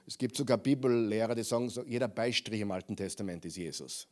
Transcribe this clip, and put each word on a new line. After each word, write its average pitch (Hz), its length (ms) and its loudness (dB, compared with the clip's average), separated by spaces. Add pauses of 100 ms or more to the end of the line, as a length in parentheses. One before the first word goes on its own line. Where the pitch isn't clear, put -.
Es - 120 -12
gibt 127 180 -2
sogar 127 220 4
Bibellehrer, 117 760 4
die 113 100 0
sagen, 120 260 0
so, 123 140 -6
jeder 120 240 0
Beistrich 113 520 0
im 101 100 0
Alten 95 260 -4
Testament 92 480 -4
ist 85 120 -8
Jesus. 78 560 -8